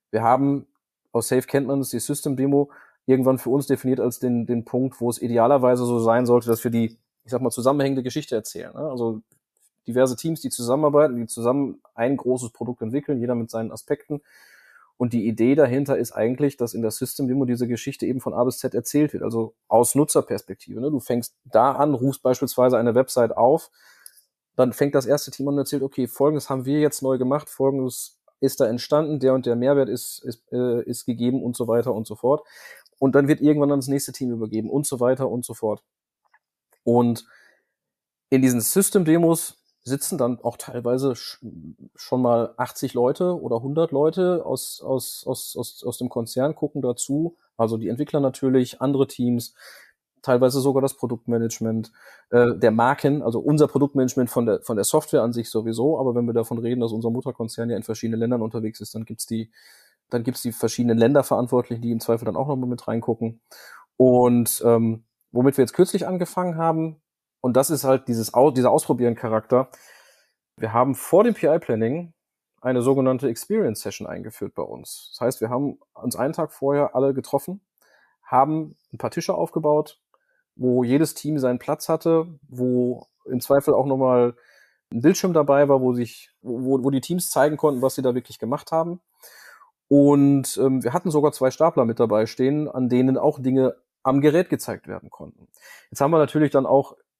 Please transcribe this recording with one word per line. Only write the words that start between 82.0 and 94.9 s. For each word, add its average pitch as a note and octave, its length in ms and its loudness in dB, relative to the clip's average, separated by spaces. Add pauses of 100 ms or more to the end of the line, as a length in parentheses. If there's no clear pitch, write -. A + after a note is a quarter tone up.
wo B2 580 -2 (200)
im B2 140 -4
Zweifel C#3 340 2
auch C3 120 2
nochmal B2+ 480 2 (560)
ein A#2 120 -6
Bildschirm F3+ 320 2
dabei C#3+ 340 4
war, C3+ 140 4
wo B2+ 100 2
sich, A#2+ 380 -6 (100)
wo, B2+ 420 -2
wo C3+ 80 0
die C3+ 120 0
Teams F3 280 -4
zeigen D3 280 2
konnten, C#3 240 0
was C3 120 0
sie C#3 80 -6
da B2+ 120 0
wirklich A#2+ 240 -8
gemacht A#2+ 340 -8
haben. E3+ 280 -4 (880)
Und, C#3+ 680 6
ähm, C3 260 2
wir B2 120 -2
hatten F3+ 180 -2
sogar D3 200 2
zwei C3 200 0
Stapler D#3 320 2
mit A2+ 160 0
dabei A2 260 2
stehen, C#3+ 420 0
an B2+ 200 -2
denen B2+ 300 2
auch D3 200 0
Dinge C3 380 0 (260)
am C3+ 180 2
Gerät D3+ 280 4
gezeigt - 400 -6
werden F#2+ 220 -14